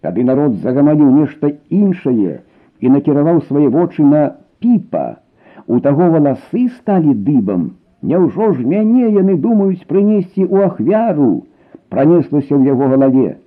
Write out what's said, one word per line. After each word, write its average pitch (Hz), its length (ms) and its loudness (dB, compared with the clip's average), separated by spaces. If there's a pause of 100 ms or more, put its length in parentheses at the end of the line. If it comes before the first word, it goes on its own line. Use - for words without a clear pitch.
Тады 92 200 -4
народ 131 400 0
загаманіў 143 480 2
нешта 143 400 0 (180)
іншае 147 680 -2 (420)
і 127 100 0
накіраваў 147 560 0
свае 143 240 0
вочы 170 320 0
на 147 200 4 (360)
Піпа. 190 460 -2 (640)
У 123 120 0
таго 143 320 2
валасы 156 640 -2
сталі 160 400 0 (120)
дыбам. 101 440 -2 (320)
"Няўжо 175 500 0
ж 123 140 -4
мяне 220 480 0
яны 190 240 2
думаюць 202 480 -2
прынесці 196 560 0
ў 190 240 0
ахвяру?" — 175 640 0 (600)
пранеслася 147 600 0
ў 139 100 2 (100)
яго 131 200 0
галаве. 135 440 2 (120)